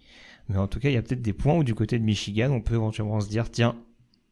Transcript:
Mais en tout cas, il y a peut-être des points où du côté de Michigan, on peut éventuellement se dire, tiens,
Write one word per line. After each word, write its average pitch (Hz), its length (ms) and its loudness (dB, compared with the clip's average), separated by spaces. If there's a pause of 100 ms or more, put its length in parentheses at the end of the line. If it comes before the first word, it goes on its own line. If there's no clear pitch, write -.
(500)
Mais 98 80 0
en 98 100 0
tout - 120 -4
cas, 139 100 0
il 143 40 2
y 120 40 2
a 110 40 2
peut-être 127 200 -4
des 110 120 -2
points 147 220 2
où 165 80 4
du 117 120 0
côté 113 240 0
de 110 40 0
Michigan, 107 480 0
on 123 80 0
peut 110 140 -2
éventuellement 110 480 -2
se 101 80 -4
dire, 113 200 -2
tiens, 120 260 2 (560)